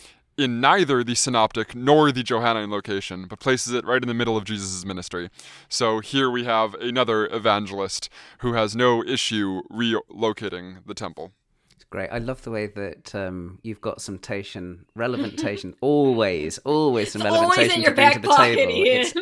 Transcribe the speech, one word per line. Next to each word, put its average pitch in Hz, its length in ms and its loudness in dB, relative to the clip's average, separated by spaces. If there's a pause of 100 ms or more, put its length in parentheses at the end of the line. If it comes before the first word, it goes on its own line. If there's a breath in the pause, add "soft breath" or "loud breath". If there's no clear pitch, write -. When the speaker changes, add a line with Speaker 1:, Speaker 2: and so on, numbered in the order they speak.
(360 soft breath)
Speaker 1:
in 123 240 0
neither 139 440 4
the 117 100 -4
synoptic 113 600 0
nor 147 360 6
the 127 140 -4
Johannine 113 460 0
location, 98 580 -6
but 107 100 -16
places 127 340 0
it 120 120 -2
right 123 180 2
in 123 60 -4
the 117 60 -4
middle 117 220 0
of 104 80 -2
Jesus' 95 400 -8
ministry. 92 460 -8 (380 loud breath)
So 110 320 0
here 135 280 0
we 123 160 -2
have 110 300 2
another 117 580 0
evangelist 101 760 -2 (300 loud breath)
who 123 160 -2
has 107 200 0
no 120 300 4
issue 104 680 -2
relocating 104 1120 -4
the 101 100 -14
temple. 87 380 -12 (400)
Speaker 2:
It's - 120 -20
great. 95 240 -8
I 120 100 -6
love 123 240 -8
the 120 80 -10
way 107 180 -4
that, 101 460 -10
um, 92 480 -8
you've 110 200 -10
got - 180 -6
some 95 180 -10
Tatian, 92 680 -10 (100)
relevant 123 420 -4
Speaker 3:
<laughs> - 0 -
Speaker 2:
Tatian, 101 420 -6
always, 113 800 2
always 135 540 0
some - 100 -6
Speaker 3:
It's - 40 -2
Speaker 2:
relevant 339 260 4
Speaker 3:
always 370 160 4
Speaker 2:
Tatian 349 80 2
Speaker 3:
in 339 60 0
your 311 80 6
Speaker 2:
to - 40 0
bring 277 140 6
to 285 60 6
Speaker 3:
back - 80 -4
Speaker 2:
the - 60 -2
Speaker 3:
pocket, 247 280 6
Speaker 2:
table. 269 160 2
Speaker 3:
Ian. 247 280 4
Speaker 2:
It's 247 220 -2